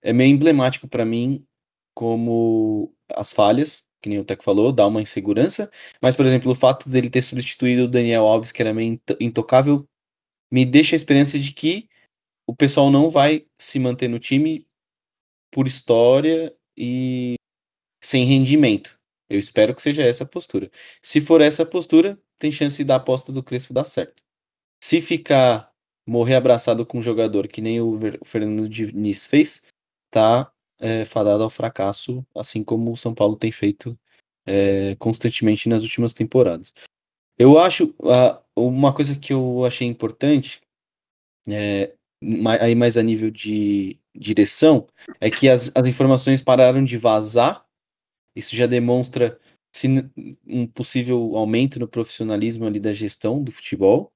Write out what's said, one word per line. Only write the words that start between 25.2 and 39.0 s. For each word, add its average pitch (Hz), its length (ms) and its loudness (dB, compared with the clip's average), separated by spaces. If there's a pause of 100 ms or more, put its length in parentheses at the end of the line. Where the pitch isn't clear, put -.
morrer 117 280 0
abraçado 120 500 2
com 123 140 -10
um - 20 -8
jogador 110 460 -2
que - 120 -14
nem 113 220 -4
o 113 140 -4
Ver-, 107 260 -8
o - 40 -20
Fernando 107 440 -6
Diniz 104 560 -6
fez, - 400 0 (460)
tá, 113 400 2 (260)
é, 113 280 -6
fadado 104 360 0
ao 110 80 -2
fracasso, 117 720 -8 (120)
assim - 280 -6
como 117 280 -4
o 117 60 -10
São 113 180 -8
Paulo 107 200 0
tem 113 160 -6
feito, 104 460 -6 (480)
é, 98 520 0
constantemente 113 720 -2
nas 113 140 0
últimas 117 320 -6
temporadas. 98 580 -2 (640)
Eu 135 220 8
acho, 170 460 2
a, 123 360 4 (160)
uma 131 380 2
coisa 139 240 -2